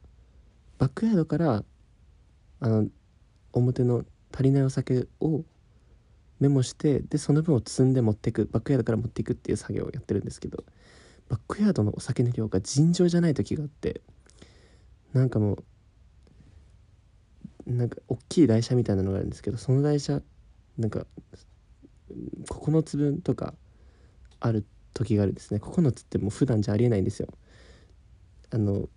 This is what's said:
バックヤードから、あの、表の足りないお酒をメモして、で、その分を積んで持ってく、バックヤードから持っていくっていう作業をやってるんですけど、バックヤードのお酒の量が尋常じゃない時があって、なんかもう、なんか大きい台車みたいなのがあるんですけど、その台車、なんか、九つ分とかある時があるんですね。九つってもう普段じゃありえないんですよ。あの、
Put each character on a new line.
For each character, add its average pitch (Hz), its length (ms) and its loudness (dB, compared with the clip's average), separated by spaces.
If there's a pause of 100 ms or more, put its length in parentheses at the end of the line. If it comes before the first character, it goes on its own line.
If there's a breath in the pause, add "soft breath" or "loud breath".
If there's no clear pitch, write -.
(800)
バ - 80 2
ッ - 20 -2
ク - 160 -4
ヤ 226 80 2
ー - 20 4
ド 160 100 4
か 147 120 -2
ら、 135 260 2 (960)
あ 131 80 -2
の、 110 220 2 (640)
表 123 320 2
の 120 180 2 (300)
足 135 100 -2
り 135 80 4
な 139 80 4
い 135 40 4
お 135 60 2
酒 127 380 -2 (140)
を 156 240 -2 (960)
メ 139 80 6
モ 139 120 4
し - 120 -4
て、 147 260 2
で、 - 180 -4
そ - 140 0
の 151 100 4
分 160 140 2
を 110 40 4
積 - 240 0
ん 131 100 4
で 127 80 2
持 110 100 4
っ 101 40 0
て - 180 -4
く、 104 140 0
バ 117 120 -2
ッ - 40 -8
ク 143 100 0
ヤ 135 40 4
ー 117 40 2
ド - 20 0
か 117 80 -2
ら 110 60 2
持 113 80 -4
っ - 20 -4
て - 140 -6
い - 20 -2
く - 80 -4
っ - 60 -4
て - 140 -6
い - 20 0
う 104 40 -2
作 - 140 -10
業 - 140 -4
を - 60 -8
や - 100 -10
っ - 20 -12
て - 100 -4
る 98 80 0
ん - 40 -6
で - 60 -8
す - 100 -16
け - 80 -10
ど、 - 160 -12 (640 soft breath)
バ - 80 -2
ッ - 100 -6
ク - 140 -4
ヤ 208 80 4
ー 185 40 4
ド 104 120 0
の - 100 -2
お - 60 -10
酒 - 220 -2
の 120 80 0
量 110 180 -4
が 92 100 0
尋 156 320 2
常 175 160 4
じ 170 80 2
ゃ 175 60 4
な 170 80 2
い 147 40 2
時 - 220 -2
が 151 80 -4
あ 143 40 -8
っ - 20 -12
て、 - 320 -8 (1120 soft breath)
な 131 100 4
ん 127 60 2
か 110 100 0
も 104 240 0 (2000 soft breath)
う、 127 60 -4
な 120 140 2
ん 113 40 0
か - 80 -12 (120)
大 123 80 -4 (100)
き 175 160 4
い 127 40 6
台 113 140 4
車 123 140 -2
み 120 80 4
た 110 80 0
い 98 60 2
な 95 60 0
の 95 80 0
が 98 80 -2
あ - 20 -4
る 90 60 -4
ん - 20 -6
で - 80 -8
す - 40 -20
け - 100 -6
ど、 120 60 -4
そ - 140 -4
の 131 100 2
台 147 200 0
車、 143 200 -2 (560)
な 113 100 -2
ん - 20 -4
か、 - 180 -6 (1400)
九 156 340 0
つ 156 120 -10
分 143 260 -2
と - 140 -2
か - 180 -8 (840 soft breath)
あ 117 100 -2
る 110 160 -2 (280)
時 107 240 0
が 101 60 4
あ - 20 2
る 92 80 0
ん - 20 -10
で - 60 -14
す - 120 -8
ね。 104 60 -2
九 156 320 0
つ - 120 -6
っ - 20 -20
て - 120 -4
も - 100 -2
う - 20 -2
普 - 160 -2
段 113 160 2
じ 101 100 -2
ゃ - 20 0
あ 104 40 2
り 117 80 4
え 120 40 4
な 113 60 2
い 98 60 2
ん - 20 2
で 110 80 0
す - 80 -6
よ。 - 80 -6 (1200 soft breath)
あ - 80 -4
の、 101 400 0